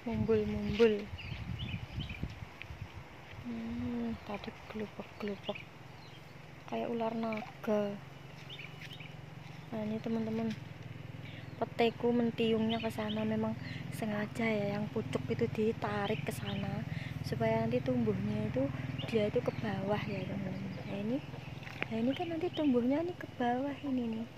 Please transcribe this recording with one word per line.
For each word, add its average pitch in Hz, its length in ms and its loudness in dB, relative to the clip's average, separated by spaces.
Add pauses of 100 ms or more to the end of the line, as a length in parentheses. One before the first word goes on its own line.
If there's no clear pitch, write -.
Mumbul-mumbul. 214 1040 6 (2500)
Hmm, 233 640 -2 (160)
tadi 208 240 -6 (160)
gelubak-gelubak 202 880 -6 (1120)
kayak 233 240 0
ular 226 240 0
naga. 214 800 0 (1800)
Nah, 226 80 -2
ini, 214 240 0
teman-teman, 226 480 2 (1040)
peteku - 560 2
mentiungnya 226 720 4
ke 226 80 0
sana, 214 320 0
memang 220 320 2 (400)
sengaja 208 480 0
ya, 208 320 4
yang 208 160 -2
pucuk 214 400 0
itu 226 240 2
ditarik 214 720 2
ke 220 80 -2
sana 202 480 -2 (420)
supaya 226 400 4
nanti 240 160 4
tumbuhnya 214 720 4
itu, 254 100 4 (460)
dia 214 160 6
itu 214 160 4
ke 247 160 2
bawah 202 480 2
ya, 202 160 -2
teman-teman. 190 500 -4 (140)
Nah, 202 160 -4
ini, 226 160 2 (720)
nah, 220 80 0
ini 233 160 4
kan 349 160 0
nanti 330 240 0
tumbuhnya 277 480 6
ini 349 160 0
ke - 80 -6 (160)
bawah 254 400 2
ini 254 220 0 (100)
nih 226 140 -4 (100)